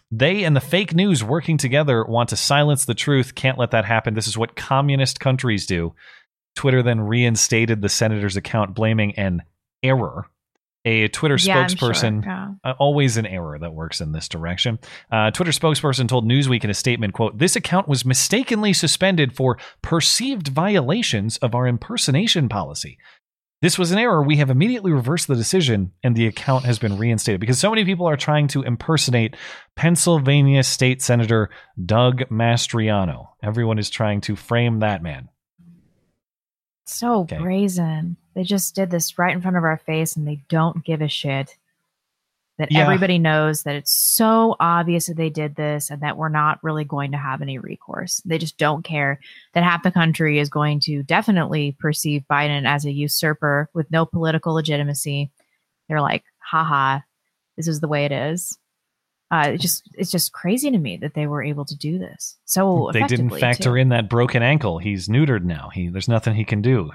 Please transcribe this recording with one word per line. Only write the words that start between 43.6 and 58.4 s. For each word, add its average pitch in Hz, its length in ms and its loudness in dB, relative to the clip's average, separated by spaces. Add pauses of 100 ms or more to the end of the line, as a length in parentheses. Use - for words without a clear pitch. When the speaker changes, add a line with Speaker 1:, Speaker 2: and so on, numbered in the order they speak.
Speaker 2:
that 143 120 -4
it's 143 180 -4
so 226 680 2
obvious 170 480 2
that 165 100 -8
they 160 120 0
did 151 260 -6
this 147 360 -4
and 143 100 -10
that 147 140 -4
we're 156 140 -4
not 151 340 0
really 151 220 -4
going 143 260 -4
to 143 60 -4
have 139 240 -6
any 135 160 -8
recourse. - 680 -10
They 165 140 -2
just 160 200 -6
don't 160 260 0
care 143 360 -4 (340)
that 175 100 2
half 170 200 2
the 180 80 2
country 160 480 2
is 147 100 0
going 147 320 0
to 143 220 -4
definitely 160 760 0
perceive 147 520 -2
Biden 143 340 0
as 143 200 0
a 143 60 -4
usurper 147 840 -2
with 165 180 -4
no 160 140 2
political 160 480 -2
legitimacy. 143 800 -2 (580)
They're 151 120 0
like, - 220 -2 (280)
"Ha 160 120 4
ha, 139 400 2 (540)
this 165 100 -4
is 151 140 -2
the 156 80 -2
way 147 160 0
it 143 80 -2
is." 156 440 -6 (720)